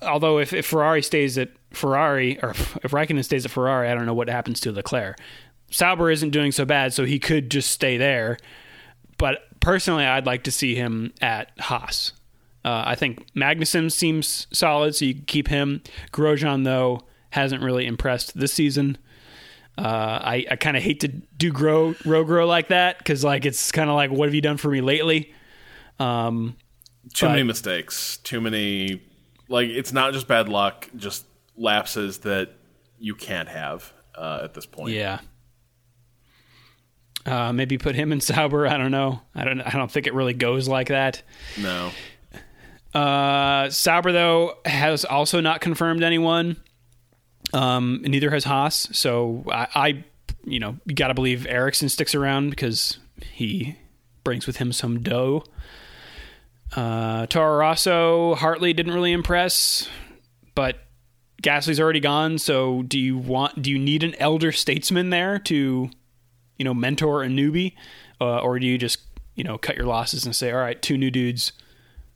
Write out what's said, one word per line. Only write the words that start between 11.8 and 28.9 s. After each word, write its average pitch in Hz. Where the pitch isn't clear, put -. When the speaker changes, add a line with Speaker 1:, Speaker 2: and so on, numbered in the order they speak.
Speaker 1:
Uh, 117
I 123
think 131
Magnussen 160
seems 160
solid, 151
so 151
you 131
keep 143
him. 143
Grosjean, 143
though, 127
hasn't 135
really 127
impressed 120
this 135
season. 143
Uh, -
I, 123
I 131
kinda 143
hate 151
to 151
do 147
Gro-, 156
row 160
Gro 170
like 170
that, 180
'cause, 143
like, 139
it's -
kinda 151
like, 143
"What 139
have 147
you 151
done 147
for 147
me 135
lately?" 151
Um, 117
Speaker 2:
Too -
Speaker 1:
but -
Speaker 2:
many 143
mistakes. -
Too -
many, 101